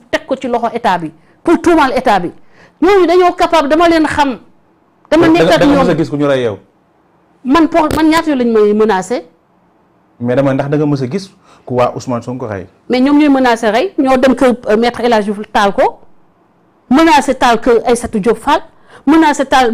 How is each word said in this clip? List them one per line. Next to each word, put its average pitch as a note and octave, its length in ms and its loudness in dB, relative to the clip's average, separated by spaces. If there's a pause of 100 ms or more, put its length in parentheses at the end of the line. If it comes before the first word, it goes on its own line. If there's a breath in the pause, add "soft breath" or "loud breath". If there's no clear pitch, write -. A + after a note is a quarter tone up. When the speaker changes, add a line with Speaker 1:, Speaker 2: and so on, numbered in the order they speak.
Speaker 1:
teg D4+ 160 -6
ko C#4 120 -4
ci C4 100 -10
loxo A#3 260 -2
état G#3 240 -2
bi, D#3+ 140 -8 (320 soft breath)
pour E4 180 0
tuumaal D#4 360 2
état G#3 220 0
bi. F3 120 -8 (500 soft breath)
Ñooñu F#4 240 4
dañoo F4 280 2
capable, E4 340 0
dama E4 220 2
leen D#4+ 180 2
xam. C#4 320 -2 (720)
Dama E4 160 4
Speaker 2:
Da-, D#4+ 60 4
Speaker 1:
nekk E4+ 180 2
ak D#4 80 2
Speaker 2:
da - 60 2
nga C#4+ 100 4
Speaker 1:
ñoom. C#4 100 0
Speaker 2:
mës A#3+ 60 0
a D3 60 0
gis D3 120 -2
ku C#3+ 60 -8
ñu D3 120 -2
rey C3+ 160 0
yow? G#2 140 -4 (840)
Speaker 1:
Man D4 240 2
pour, E4 140 0 (140)
man D#4 140 0
ñaata D#4+ 220 0
yoon C#4 80 -2
lañ A#3+ 140 0
may G#3 200 2
menacé? G#3+ 520 -2 (920)
Speaker 2:
Mais A#2+ 160 -4
dama, C#3 180 0
ndax C3+ 160 -4
da D3 80 -2
nga D3+ 80 0
mës C#3+ 180 -2
a B2 80 -6
gis F#3+ 180 -8 (360 soft breath)
ku - 100 -10
waa B2 180 0
Ousmane A#2+ 300 -8
Sonko B2 240 -10
rey? G2 200 -10 (200)
Speaker 1:
Mais B3+ 140 -2
ñoom C#4+ 180 2
ñooy D4+ 100 2
menacé A#3+ 400 0
rey, C4 280 -2
ñoo C4 200 2
dem C4 160 2
kër, B3 200 2 (160)
euh, G#3+ 80 2
maître A#3 240 -2
El B3+ 100 0
Hadji G#3+ 220 0
Diouf G#3 180 -10
taal G3+ 220 0
ko, D#4+ 260 -2 (880)
menacé C#4+ 460 2
taal B3 240 0
kër A#3 260 2
Aïssatou A#3+ 340 -2
Diop A3 180 -2
Fall, D4 240 -2 (440 soft breath)
menacé D4 400 2
taal C4 280 2